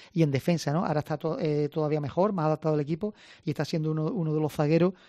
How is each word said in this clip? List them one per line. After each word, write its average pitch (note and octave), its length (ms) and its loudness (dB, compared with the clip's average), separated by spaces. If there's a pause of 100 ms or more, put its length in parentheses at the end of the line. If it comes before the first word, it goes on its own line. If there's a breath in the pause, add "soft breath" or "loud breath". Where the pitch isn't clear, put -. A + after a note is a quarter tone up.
(140 loud breath)
y E3 80 2
en D3+ 80 4
defensa, C#3+ 420 0
¿no? D#3+ 140 0
Ahora D3+ 140 0
está D3+ 180 -6
to-, D#3+ 220 -4
eh, D3 280 0
todavía D3+ 320 0
mejor, E3+ 320 0
más E3+ 140 -2
adaptado D#3 300 0
al D3+ 40 0
equipo E3 360 -4 (280 loud breath)
y D#3+ 60 -6
está D3 160 -2
siendo D#3 260 -2
uno, D#3 140 -2
uno D#3+ 300 -2
de D#3 40 2
los D3+ 140 0
zagueros, E3 400 4 (160 soft breath)